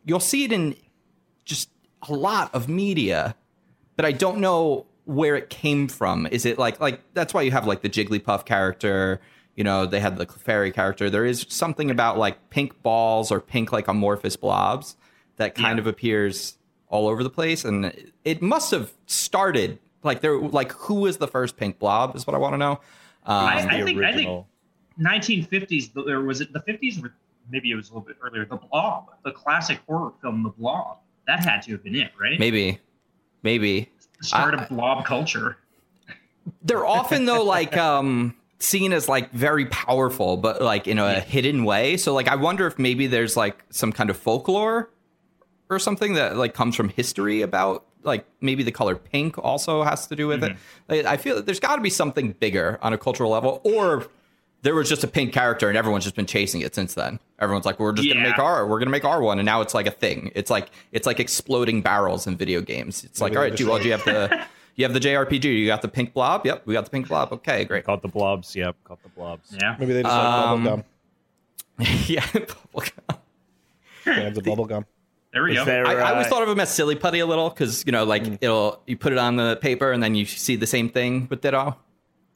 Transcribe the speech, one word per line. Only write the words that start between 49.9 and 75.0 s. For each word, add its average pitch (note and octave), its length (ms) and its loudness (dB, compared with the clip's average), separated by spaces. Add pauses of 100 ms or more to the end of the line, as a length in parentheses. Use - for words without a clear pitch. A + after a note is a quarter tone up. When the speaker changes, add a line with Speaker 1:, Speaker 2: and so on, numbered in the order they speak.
Speaker 1:
to D#3 80 -8
do D3 120 -2
with D3 140 -2
Speaker 2:
Mm-hmm. - 520 -6
Speaker 1:
it. D3+ 120 0
I, A2 80 2
I C#3+ 40 2
feel C4 180 -2
that G#3 100 -4
there's F#3+ 140 -2
gotta C#4 220 0
be G3+ 80 0
something C#3 440 0
bigger F#2+ 480 0
on A2 120 0
a A2 40 0
cultural A#2 340 0
level, B2 320 0
or G3+ 420 2 (560)
there D3 140 2
was C#3+ 140 2
just D3+ 140 0
a C#3+ 40 0
pink C3+ 260 0
character A#2+ 360 2
and G#2 80 2
everyone's G#2 260 2
just G2 120 -6
been G2+ 100 -2
chasing G2 360 0
it - 120 -6
since F#2 220 -4
then. - 240 -4 (200)
Everyone's G2 260 0
like, G2 140 0
"We're G#2+ 140 2
just B2+ 140 2
gonna C3 140 2
Speaker 2:
Yeah. - 100 2
Speaker 1:
make G#2+ 80 2
our, C#3 280 2
we're A2 120 2
gonna B2+ 120 0
make C#3+ 140 0
our D3+ 160 2
one," G#2 180 2
and G2+ 60 0
now A2 160 4
it's, - 120 -2
like, G#2 140 0
a G2 40 2
thing. - 440 -4
It's G2+ 140 -2
like, G#2 200 0 (220)
it's - 140 -4
like B2 140 0
exploding A#2 640 0
barrels F#2+ 460 2
in F#2 100 -4
video F2+ 240 0
games. A#1+ 420 -8
It's - 180 -12
like, A2 120 0
Speaker 4:
Maybe C#3 40 0
Speaker 1:
"All C#3+ 60 4
Speaker 4:
they B2+ 60 2
Speaker 1:
right, A2 80 -2
Speaker 4:
just C3 100 0
Speaker 1:
do, - 20 2
well, A2+ 100 2
do G#2+ 60 -2
you A#2 60 2
have G#2+ 140 -2
the, G#2 400 0 (140)
Speaker 2:
<laughs> - 160 -20
Speaker 1:
you B2+ 100 2
have B2 80 0
the C3 60 0
J C#3 160 2
R C#3 100 2
P C#3 140 0
G, C#3 140 0
you G#2+ 140 2
got A2 140 0
the A2+ 60 -4
pink A#2+ 260 -4
blob?" C#3+ 320 0
"Yep, - 200 -2
we A2 80 -2
got G#2+ 120 0
the - 60 -18
pink C3 160 -4
blob." D3 260 0
"Okay, A#2 320 -2
great." G2 200 -4
Speaker 3:
Got G2+ 160 -2
the G2+ 60 -8
blobs, G2 480 -2
yep, F2+ 280 -4
got - 200 -20
the F#2 60 -20
blobs. E2+ 500 -14
Speaker 2:
Yeah. A2 200 -2
Speaker 4:
Maybe B2+ 140 0
they B2 100 2
just A#2+ 100 2
like A#2+ 100 4 (240)
Speaker 1:
Um, A#2 160 2
Speaker 4:
bubble G#2+ 140 0
gum. G#2+ 80 -10 (920)
Speaker 1:
<laughs> - 300 0
Yeah, D#3+ 260 0
bubble - 220 -4 (520)
gum. - 100 -6 (840)
Speaker 4:
Fans G#2 340 0
of G2+ 60 -4
Speaker 1:
The A2 60 0
Speaker 4:
bubble G#2+ 160 0
gum. G#2+ 200 -4 (480)